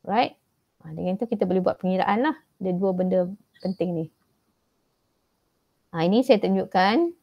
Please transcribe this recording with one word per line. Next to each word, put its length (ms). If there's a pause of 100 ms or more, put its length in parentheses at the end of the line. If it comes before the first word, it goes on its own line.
Right? 320 (480)
Ha, 160
dengan 240
tu 80
kita 160
boleh 160
buat 160
pengiraan 480
lah. 80 (240)
Ada 160
dua 200
benda 360 (320)
penting 320
ni. 120 (1900)
Ha, 160
ini 160
saya 160
tunjukkan 800